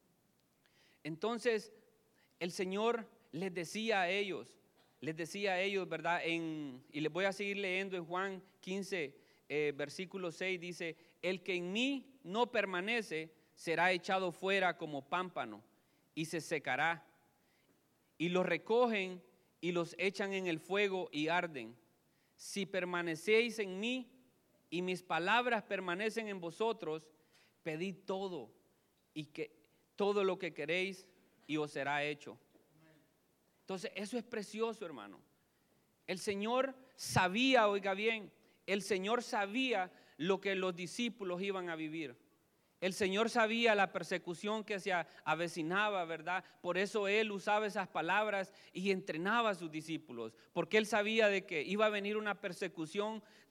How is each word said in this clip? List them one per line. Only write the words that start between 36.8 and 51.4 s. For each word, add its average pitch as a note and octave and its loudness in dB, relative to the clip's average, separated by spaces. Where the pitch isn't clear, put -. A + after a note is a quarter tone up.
sabía, A3 6
oiga G3 2
bien, G#3+ -2
el F#3+ 0
Señor G#3+ 0
sabía G#3+ 0
lo F#3 2
que G3 0
los F#3 0
discípulos F3+ -4
iban F#3+ -4
a E3 -4
vivir. D#3 -6
El F#3 0
Señor G#3 2
sabía A3+ 4
la G3 4
persecución F#3+ -4
que G3+ -4
se F#3 -2
a-, E3+ 0
avecinaba, F3 4
¿verdad? E3 0
Por F3 2
eso G3+ 2
Él G#3+ 4
usaba G#3 2
esas G3 -2
palabras F#3+ 2
y F#3+ 0
entrenaba F#3+ 2
a G3 2
sus E3 -8
discípulos, D3 -8
porque E3+ 2
Él A3 6
sabía G#3+ 4
de F#3+ 2